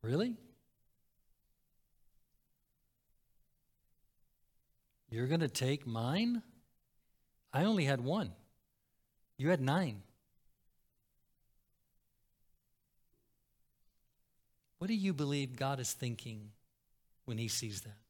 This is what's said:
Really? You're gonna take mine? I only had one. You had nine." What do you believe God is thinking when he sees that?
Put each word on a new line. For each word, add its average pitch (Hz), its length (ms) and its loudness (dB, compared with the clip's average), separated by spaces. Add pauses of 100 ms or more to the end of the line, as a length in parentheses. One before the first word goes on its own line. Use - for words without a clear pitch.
Really? 185 340 0 (4000)
You're 117 160 0
gonna 160 200 4
take 135 380 0
mine? 156 560 2 (1120)
I 151 120 4
only 202 200 4
had 135 160 2
one. 139 320 -2 (1040)
You 135 120 0
had 175 120 4
nine." 131 400 0 (4000)
What 185 80 -2
do 226 80 2
you 190 180 2
believe 139 420 0
God 135 240 -2
is 120 140 -4
thinking 110 560 -8 (760)
when 117 120 -4
he 113 100 -2
sees 104 340 -4
that? 107 180 -16 (100)